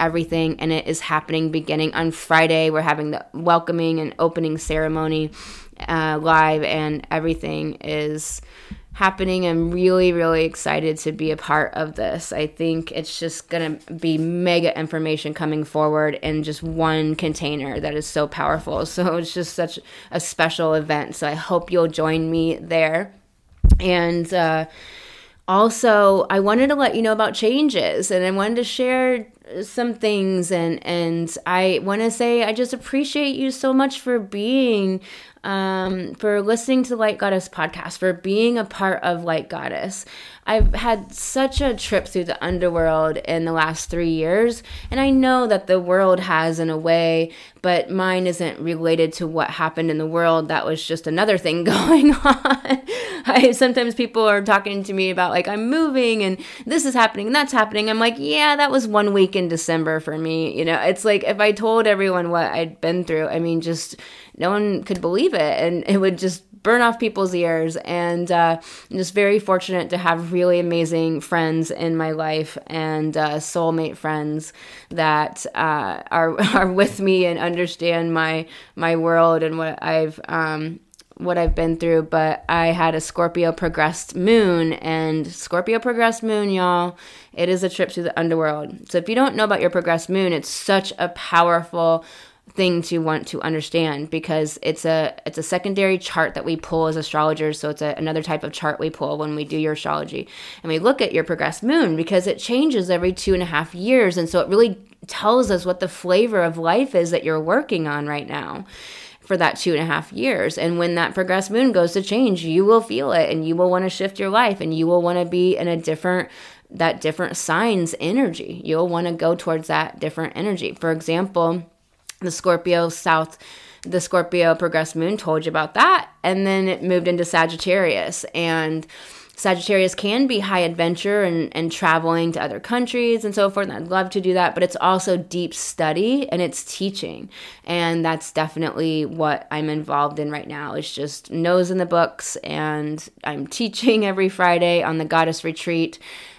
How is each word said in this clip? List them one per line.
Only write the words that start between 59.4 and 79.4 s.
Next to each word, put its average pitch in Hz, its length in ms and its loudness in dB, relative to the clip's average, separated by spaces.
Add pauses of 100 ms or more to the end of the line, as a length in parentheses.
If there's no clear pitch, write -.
December 160 540 0
for 156 180 -6
me." 160 400 -4
You 160 60 0
know, 160 160 0
it's 185 240 0
like, 208 180 2
if 202 160 0
I 208 140 4
told 220 340 2
everyone 190 440 2
what 170 200 0
I'd 165 300 -4
been 170 240 0
through, 156 240 -2
I - 100 -2
mean, 165 220 0
just 165 340 -6 (420)
no 175 140 0
one 208 320 0
could 185 180 -4
believe 226 340 2
it, 180 60 2
and 165 460 0
it 196 120 4
would 190 200 2
just 180 240 -4 (220)
burn 233 160 4
off 233 180 2
people's 196 360 -2
ears. 165 420 0
And, 175 540 -2
uh, 170 300 4 (300)
I'm 185 60 -6
just 185 180 -4
very 202 240 4
fortunate 185 520 0
to 175 80 -2
have 170 340 0
really 180 280 4
amazing 165 600 0
friends 160 520 0
in 165 240 -2
my 160 160 -2
life 156 440 -4 (120)
and, 156 480 -2
uh, 151 180 -2
soulmate 160 640 -2
friends 156 560 -4 (380)
that, 156 540 0 (100)
uh, 147 560 -2
are, 165 300 2
<laughs> 202 140 2
are 190 180 2
with 196 280 2
me 190 260 4
and 170 120 0
understand 170 760 0
my, 160 320 0 (300)
my 165 200 2
world 165 460 4